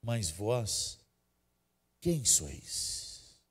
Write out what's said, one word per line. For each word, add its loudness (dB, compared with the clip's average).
Mas 0
vós, 0
quem 2
sois? 0